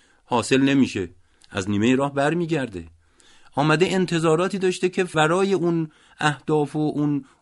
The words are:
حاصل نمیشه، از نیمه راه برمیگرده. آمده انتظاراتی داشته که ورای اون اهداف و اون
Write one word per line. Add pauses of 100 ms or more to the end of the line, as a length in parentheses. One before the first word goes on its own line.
(260)
حاصل
نمیشه، (400)
از
نیمه
راه
برمیگرده. (680)
آمده
انتظاراتی
داشته
که
ورای
اون (280)
اهداف
و
اون (160)